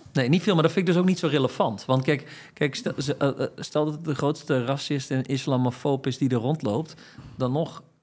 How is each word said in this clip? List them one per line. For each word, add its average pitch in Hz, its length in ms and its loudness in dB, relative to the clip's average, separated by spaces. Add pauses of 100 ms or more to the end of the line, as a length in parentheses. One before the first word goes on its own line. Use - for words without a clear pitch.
(140)
Nee, 127 160 2
niet 180 140 4
veel, 202 100 4
maar 160 100 6
dat 160 80 4
vind 180 160 0
ik 180 60 4
dus 175 80 4
ook 185 80 4
niet 185 100 2
zo 170 80 0
relevant. 131 580 0
Want 131 180 2
kijk, - 500 -4
kijk, 143 220 -2
stel, - 220 -6
ze, 139 200 -2
eh, 143 100 2
eh, 135 280 -2
stel 151 300 -2
dat 151 80 -4
het 156 120 -12
de 143 100 -2
grootste 143 500 0
racist 139 460 -4
en 131 140 0
islamofoob 135 800 0
is 123 100 -4
die 135 120 2
er 127 80 0
rondloopt, 135 580 -2 (400)
dan 127 160 -2
nog 156 320 -4 (200)